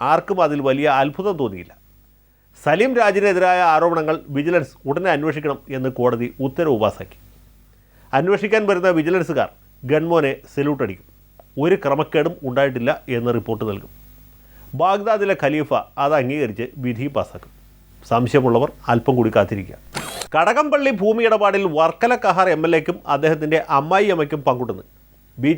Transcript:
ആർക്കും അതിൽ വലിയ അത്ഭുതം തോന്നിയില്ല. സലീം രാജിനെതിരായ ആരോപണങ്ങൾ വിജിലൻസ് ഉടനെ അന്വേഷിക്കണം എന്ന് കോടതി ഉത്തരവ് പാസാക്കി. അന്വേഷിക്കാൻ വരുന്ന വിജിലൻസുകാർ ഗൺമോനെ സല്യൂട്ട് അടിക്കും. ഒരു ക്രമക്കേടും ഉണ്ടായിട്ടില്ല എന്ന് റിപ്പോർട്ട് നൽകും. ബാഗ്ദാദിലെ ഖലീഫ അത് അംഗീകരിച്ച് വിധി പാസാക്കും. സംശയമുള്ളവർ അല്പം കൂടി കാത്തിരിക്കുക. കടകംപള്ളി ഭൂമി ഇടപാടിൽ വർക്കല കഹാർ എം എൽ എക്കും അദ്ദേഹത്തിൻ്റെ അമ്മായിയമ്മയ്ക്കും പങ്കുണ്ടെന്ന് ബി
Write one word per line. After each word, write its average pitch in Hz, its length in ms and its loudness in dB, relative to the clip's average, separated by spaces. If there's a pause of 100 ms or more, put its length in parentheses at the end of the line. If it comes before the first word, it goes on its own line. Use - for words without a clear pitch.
(100)
ആർക്കും 175 360 0
അതിൽ 147 120 0 (100)
വലിയ 139 200 2 (120)
അത്ഭുതം 175 420 -2
തോന്നിയില്ല. 95 300 -8 (880)
സലീം 196 360 2
രാജിനെതിരായ 190 600 2 (120)
ആരോപണങ്ങൾ 160 440 2 (200)
വിജിലൻസ് 151 360 0 (160)
ഉടനെ 175 260 -2
അന്വേഷിക്കണം 147 440 -4 (180)
എന്ന് 131 220 -2
കോടതി 120 300 0 (180)
ഉത്തരവ് 139 360 0
പാസാക്കി. - 360 -4 (920)
അന്വേഷിക്കാൻ 196 560 0
വരുന്ന 185 280 2
വിജിലൻസുകാർ 160 520 0 (340)
ഗൺമോനെ 151 500 0 (220)
സല്യൂട്ട് 143 300 -2
അടിക്കും. 98 220 -10 (580)
ഒരു 185 200 4
ക്രമക്കേടും 151 500 0 (140)
ഉണ്ടായിട്ടില്ല 127 420 0 (260)
എന്ന് 120 200 -2
റിപ്പോർട്ട് 110 320 -4
നൽകും. 98 240 -10 (880)
ബാഗ്ദാദിലെ 202 640 0
ഖലീഫ 147 280 -6 (340)
അത് 151 160 2
അംഗീകരിച്ച് 123 460 -4 (200)
വിധി 123 200 -6 (100)
പാസാക്കും. - 360 -8 (580)
സംശയമുള്ളവർ 123 640 2 (220)
അല്പം 127 240 2
കൂടി 110 180 2
കാത്തിരിക്കുക. 101 420 -2 (560)
കടകംപള്ളി 269 560 2 (120)
ഭൂമി 220 260 0
ഇടപാടിൽ 202 340 2 (160)
വർക്കല 165 340 2 (120)
കഹാർ 185 320 4
എം 156 100 -2
എൽ 170 120 2
എക്കും 175 200 -4 (160)
അദ്ദേഹത്തിൻ്റെ 156 460 0 (180)
അമ്മായിയമ്മയ്ക്കും 160 720 0
പങ്കുണ്ടെന്ന് 120 360 -4 (540)
ബി 139 200 2